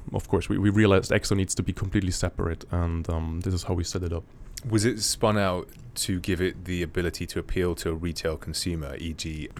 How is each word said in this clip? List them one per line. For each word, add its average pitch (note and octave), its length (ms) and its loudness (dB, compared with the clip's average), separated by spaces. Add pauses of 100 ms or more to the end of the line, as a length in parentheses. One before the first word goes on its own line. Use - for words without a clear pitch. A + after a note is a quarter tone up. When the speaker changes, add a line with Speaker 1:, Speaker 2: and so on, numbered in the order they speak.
(120)
Speaker 1:
of - 160 -2
course, F#2 200 2
we, G2+ 100 2
we G2+ 120 4
realized G2 400 6
EXO G#2+ 260 4
needs F#2+ 200 2
to F#2+ 80 0
be F#2+ 80 0
completely F#2+ 400 0
separate, F2 580 -2
and, E2+ 400 0
um, E2 300 -2
this F#2 140 0
is E2+ 100 -2
how F#2 100 -2
we F2 100 0
set F2+ 200 -2
it E2+ 80 -2
up. E2 100 -4 (460)
Speaker 2:
Was G#2+ 160 4
it A2 160 2
spun G#2 380 2
out F#2 300 0 (260)
to F#2+ 240 -2
give F2 220 0
it F2+ 240 -2
the F2+ 180 -2
ability F2 440 -2
to - 120 -6
appeal F2 380 0
to - 140 -4
a E2 40 0
retail D#2+ 420 -2
consumer, D#2+ 600 -4
e D#2+ 140 -6
g D#2 360 -6 (120)